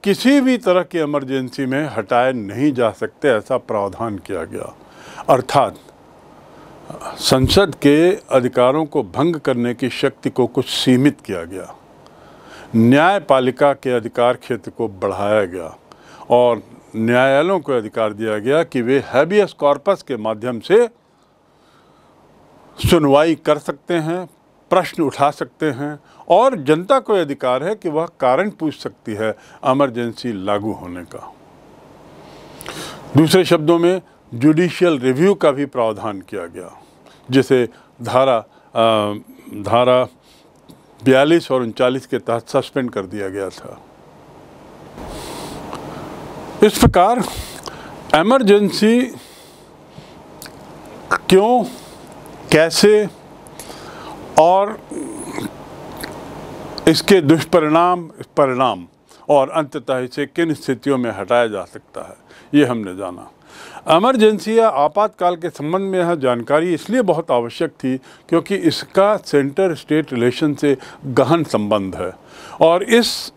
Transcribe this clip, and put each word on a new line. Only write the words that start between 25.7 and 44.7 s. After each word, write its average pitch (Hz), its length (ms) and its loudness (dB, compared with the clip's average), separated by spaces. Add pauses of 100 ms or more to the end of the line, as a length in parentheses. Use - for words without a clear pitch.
और 233 260 4
जनता 165 440 2
को 240 140 -2
अधिकार 139 500 -2
है 202 120 -4
कि 185 140 -8
वह 139 200 -4 (100)
कारण 139 300 2
पूछ 156 280 -6
सकती - 360 -12
है 107 220 -4 (300)
इमरजेंसी 120 800 -2
लागू 104 280 -2
होने 87 300 -14
का। - 300 -18 (1800)
दूसरे 165 280 4
शब्दों 165 340 2
में, 175 220 2 (320)
जुडिशियल 156 680 2
रिव्यू 131 340 2
का 165 180 2
भी 143 140 -4
प्रावधान 110 560 -4
किया 92 240 -10
गया, 85 360 -18 (500)
जिसे 127 380 2 (320)
धारा, 123 360 2
अ, 110 760 -2 (400)
धारा 123 500 2 (1000)
बयालीस 143 460 4
और 127 100 0
उनचालीस 127 440 -2
के 120 140 -6
तहत 113 300 -6
सस्पेंड 139 420 -4
कर 98 140 -6
दिया 98 240 -8
गया 95 200 -6
था। - 320 -18 (2750)